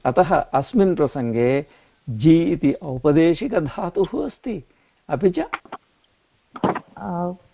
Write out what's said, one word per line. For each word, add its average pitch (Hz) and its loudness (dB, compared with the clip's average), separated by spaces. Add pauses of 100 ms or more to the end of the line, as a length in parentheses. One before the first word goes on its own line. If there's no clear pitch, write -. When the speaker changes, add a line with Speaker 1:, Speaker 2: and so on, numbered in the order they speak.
Speaker 1:
अतः 170 2
अस्मिन् 185 0
प्रसङ्गे 127 0 (440)
जि 156 4
इति 160 0
औपदेशिकधातुः 165 0
अस्ति, 220 -10 (460)
अपि 151 2
च 185 -4 (1600)
Speaker 2:
अ, 175 -6 (220)